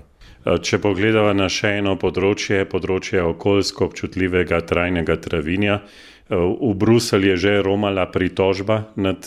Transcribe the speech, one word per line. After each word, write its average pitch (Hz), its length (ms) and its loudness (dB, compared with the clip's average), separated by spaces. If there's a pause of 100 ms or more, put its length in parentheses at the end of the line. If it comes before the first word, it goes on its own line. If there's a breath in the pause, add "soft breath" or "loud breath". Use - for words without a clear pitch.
(440 soft breath)
Eh, 87 180 2
če - 160 -2
pogledava 104 540 2
na 98 160 2
še 104 300 -2
eno 95 180 -2
področje, 98 680 0
področje 92 580 -2
okoljsko 92 600 0
občutljivega 90 760 -2
trajnega 87 560 0
travinja, 95 640 -2
eh, - 560 -10
v 98 380 0
Bruselj 110 520 2
je 95 100 4
že 101 260 2
romala 98 440 0
pritožba 95 800 0 (120)
nad, 95 200 0 (100)